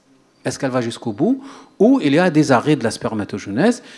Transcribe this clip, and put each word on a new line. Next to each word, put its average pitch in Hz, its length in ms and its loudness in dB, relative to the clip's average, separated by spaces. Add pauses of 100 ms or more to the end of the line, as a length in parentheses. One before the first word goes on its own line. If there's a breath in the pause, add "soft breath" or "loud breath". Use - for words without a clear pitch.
(440)
Est-ce - 140 -6
qu'elle 135 140 -4
va 127 80 -2
jusqu'au 117 320 -6
bout ? 208 320 -2 (340 loud breath)
Ou 254 240 4
il 143 120 2
y 156 40 4
a 180 120 4
des 147 200 2
arrêts 131 240 2
de 127 80 -2
la 113 80 -2
spermatogenèse. 110 920 -4 (140)